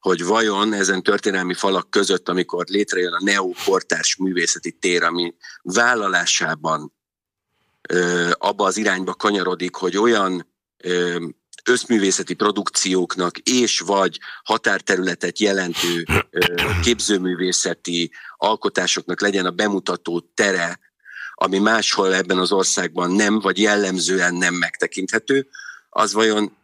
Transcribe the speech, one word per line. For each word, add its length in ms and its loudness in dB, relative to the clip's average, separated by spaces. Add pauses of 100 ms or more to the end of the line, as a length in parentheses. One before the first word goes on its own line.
hogy 180 0
vajon 500 2
ezen 300 0
történelmi 500 0
falak 360 -2
között, 400 0
amikor 380 -2
létrejön 460 -2
a 100 -4
neokortárs 920 0
művészeti 560 -2
tér, 320 0
ami 300 -2 (280)
vállalásában, 1300 0 (960)
ö, 480 2
abba 280 0
az 120 0
irányba 360 -2
kanyarodik, 640 -2
hogy 220 -2
olyan, 500 2 (300)
ö, 480 -2 (380)
összművészeti 720 2
produkcióknak 1040 0
és 420 0
vagy 400 0 (240)
határterületet 960 -2
jelentő, 680 0 (240)
ö, 100 -4 (420)
képzőművészeti 1300 -2 (260)
alkotásoknak 840 -2
legyen 240 2
a 60 0
bemutató 680 -2 (140)
tere, 460 0 (560)
ami 240 0
máshol 560 2
ebben 220 0
az 140 2
országban 600 0
nem, 280 2
vagy 200 0
jellemzően 760 2
nem 180 0
megtekinthető, 920 -2 (420)
az 240 0
vajon 500 2